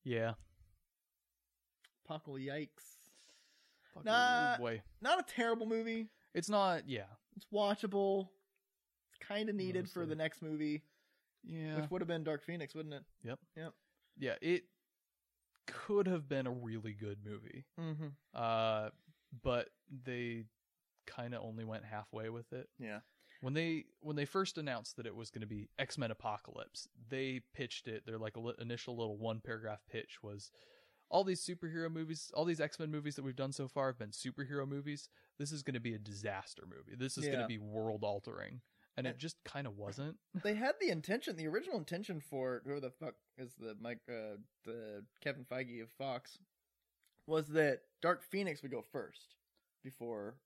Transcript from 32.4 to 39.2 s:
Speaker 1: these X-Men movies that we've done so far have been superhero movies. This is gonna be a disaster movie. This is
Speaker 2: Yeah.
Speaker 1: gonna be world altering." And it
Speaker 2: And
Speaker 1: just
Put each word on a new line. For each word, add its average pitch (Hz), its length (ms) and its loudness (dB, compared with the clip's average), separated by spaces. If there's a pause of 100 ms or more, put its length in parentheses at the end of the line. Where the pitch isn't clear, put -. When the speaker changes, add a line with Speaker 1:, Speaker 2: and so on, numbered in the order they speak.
Speaker 1:
these 165 140 4
X-Men 156 300 0
movies 147 260 0
that 139 80 -4
we've 131 120 -2
done 135 180 0
so 135 140 -2
far 135 200 2
have 120 120 0
been 107 120 -4
superhero 135 560 -2
movies. 143 420 -4 (280)
This 143 140 -2
is 147 120 -4
gonna 123 160 0
be 117 140 0
a 107 60 -2
disaster 101 680 -4
movie. 90 300 -12
This 127 220 -2
is 156 80 0
Speaker 2:
Yeah. 139 80 4
Speaker 1:
gonna 120 140 2
be 113 120 -2
world 107 440 0
altering." 101 580 -4 (360)
And 127 80 0
it 127 60 0
Speaker 2:
And 127 80 -8
Speaker 1:
just 156 240 -6